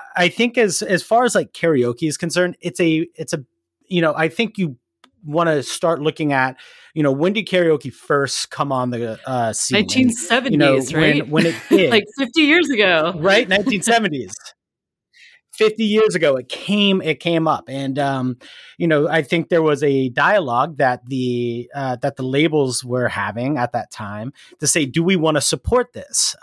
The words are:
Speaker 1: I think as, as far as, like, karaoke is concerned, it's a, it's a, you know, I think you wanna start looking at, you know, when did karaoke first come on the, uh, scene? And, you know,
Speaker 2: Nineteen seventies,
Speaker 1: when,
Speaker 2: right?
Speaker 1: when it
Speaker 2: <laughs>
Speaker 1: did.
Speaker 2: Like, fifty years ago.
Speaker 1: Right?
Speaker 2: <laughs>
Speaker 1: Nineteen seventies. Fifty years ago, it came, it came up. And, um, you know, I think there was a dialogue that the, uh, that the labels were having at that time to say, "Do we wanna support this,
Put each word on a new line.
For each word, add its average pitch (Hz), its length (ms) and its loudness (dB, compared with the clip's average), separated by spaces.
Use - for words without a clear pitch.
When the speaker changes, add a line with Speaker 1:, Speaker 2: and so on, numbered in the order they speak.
Speaker 1:
I 180 120 2
think 226 280 -2
as, 214 260 0
as 185 200 -2
far 233 220 2
as, 226 100 0
like, 175 180 -2
karaoke 123 540 0
is 151 100 -4
concerned, 175 440 -2
it's - 180 -8
a, 160 380 2
it's 160 160 -10
a, 147 120 -4
you 175 140 -2
know, 156 140 2
I 156 140 0
think 214 280 -4
you 156 200 -4
wanna 151 400 0
start 165 360 -2
looking 151 320 -2
at, 131 240 0
you 156 80 -2
know, 143 80 2
when 147 220 0
did 208 160 -4
karaoke 160 440 2
first - 580 -2
come 143 200 -4
on 127 200 -2
the, 117 280 -6
uh, 120 240 -2
scene? - 260 -2
And, - 120 0
you 262 140 2
know, - 0 -
Speaker 2:
Nineteen 240 120 0
seventies, 147 760 0
Speaker 1:
when, 156 100 0
Speaker 2:
right? 147 260 2
Speaker 1:
when 160 180 2
it 165 160 -2
Speaker 2:
<laughs> - 60 -20
Speaker 1:
did. 175 220 4
Speaker 2:
Like, 214 140 2
fifty 277 260 0
years 302 280 4
ago. 185 460 2
Speaker 1:
Right? 196 320 2
Speaker 2:
<laughs> 190 80 2
Speaker 1:
Nineteen 202 260 0
seventies. 180 520 0
Fifty 220 340 0
years 214 280 4
ago, 151 220 2
it 127 120 -8
came, 196 540 0
it 151 160 -2
came 165 300 0
up. 143 200 -2
And, 135 300 -6
um, 135 380 -2
you 170 100 -2
know, 156 220 2
I 160 140 0
think 170 260 -2
there 170 120 2
was 147 220 2
a 135 280 2
dialogue 147 680 0
that 127 300 0
the, 120 680 -4
uh, 135 220 -4
that 135 180 -4
the - 80 -10
labels 139 600 0
were 123 240 -2
having 113 500 -4
at 123 140 -2
that 110 180 -6
time 107 420 -10
to 147 80 -2
say, 160 180 2
"Do 147 160 -2
we 190 140 2
wanna 156 240 2
support - 540 -2
this, - 480 -4